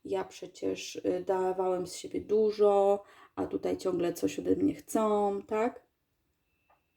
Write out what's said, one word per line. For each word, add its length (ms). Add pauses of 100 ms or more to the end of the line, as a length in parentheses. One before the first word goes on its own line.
ja 200
przecież, 800
e, 180
dawałem 640
z 100
siebie 240
dużo, 840 (320)
a 120
tutaj 300
ciągle 360
coś 260
ode 180
mnie 180
chcą”, 680
tak? 400 (1160)